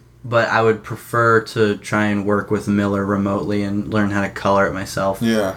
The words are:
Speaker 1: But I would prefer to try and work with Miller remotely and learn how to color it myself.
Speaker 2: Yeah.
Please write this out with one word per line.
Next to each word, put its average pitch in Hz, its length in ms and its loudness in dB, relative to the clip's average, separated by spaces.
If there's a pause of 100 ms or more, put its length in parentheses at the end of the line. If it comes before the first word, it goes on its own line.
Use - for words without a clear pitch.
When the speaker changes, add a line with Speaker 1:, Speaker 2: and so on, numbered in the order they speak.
(240)
Speaker 1:
But 117 260 0
I 113 120 2
would 110 220 2
prefer 113 580 2
to 107 360 0
try 107 280 -2
and 101 220 0
work 101 240 0
with 98 160 -2
Miller 101 360 0
remotely 101 600 -2
and 101 280 -4
learn 104 200 2
how 101 100 0
to 98 80 -2
color 98 380 2
it 92 60 -4
myself. 95 460 -4
Speaker 2:
Yeah. 110 380 0